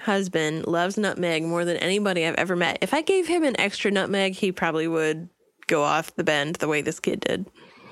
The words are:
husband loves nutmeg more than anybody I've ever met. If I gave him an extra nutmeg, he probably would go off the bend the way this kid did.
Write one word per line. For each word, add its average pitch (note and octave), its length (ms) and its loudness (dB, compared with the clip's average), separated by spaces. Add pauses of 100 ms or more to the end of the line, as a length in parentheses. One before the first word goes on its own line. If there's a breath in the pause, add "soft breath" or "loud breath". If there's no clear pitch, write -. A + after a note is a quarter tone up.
husband F3+ 640 0
loves F3 280 0
nutmeg E3+ 480 0
more E3+ 220 0
than F3 120 0
anybody F#3 500 0
I've E3 80 -2
ever F3+ 200 0
met. F3 260 0
If F#3+ 120 0
I D4+ 80 2
gave F#4 240 2
him E4 180 2
an C4+ 160 2
extra G3+ 300 0
nutmeg, G3 460 0
he F#3 160 0
probably E3 360 -2
would D#3+ 420 -2 (360)
go D#3 160 2
off D3+ 340 0
the E3+ 80 -2
bend D3+ 340 0
the D3+ 100 -2
way D3 160 2
this - 160 -4
kid - 220 -2
did. - 260 -2 (440 loud breath)